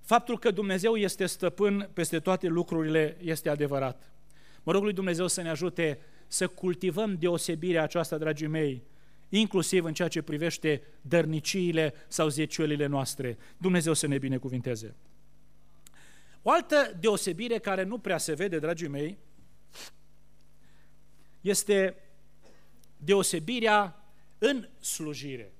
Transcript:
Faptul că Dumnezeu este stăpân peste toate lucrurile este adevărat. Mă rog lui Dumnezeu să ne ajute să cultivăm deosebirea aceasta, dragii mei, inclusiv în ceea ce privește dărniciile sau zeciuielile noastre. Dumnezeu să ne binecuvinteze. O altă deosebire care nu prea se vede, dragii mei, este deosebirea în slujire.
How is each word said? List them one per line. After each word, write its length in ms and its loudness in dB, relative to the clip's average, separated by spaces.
Faptul 380 4
că 120 4
Dumnezeu 460 2
este 300 0
stăpân 640 0
peste 280 0
toate 260 0
lucrurile 720 2
este 280 -2
adevărat. 640 0
Mă 100 0
rog 100 6
lui 100 0
Dumnezeu 340 0
să 160 -2
ne 80 -4
ajute 500 -2
să 220 0
cultivăm 720 -2
deosebirea 640 2
aceasta, 360 0
dragii 280 -2
mei, 360 0
inclusiv 560 2
în 100 -4
ceea 140 0
ce 140 -2
privește 600 0
dărniciile 920 2
sau 200 2
zeciuielile 580 0
noastre. 520 -2
Dumnezeu 360 4
să 140 2
ne 120 2
binecuvinteze. 760 -4
O 80 4
altă 500 4
deosebire 580 0
care 240 0
nu 160 -4
prea 200 0
se 160 -2
vede, 240 0
dragii 300 -2
mei, 300 -4
este 560 2
deosebirea 1000 2
în 300 2
slujire. 800 -8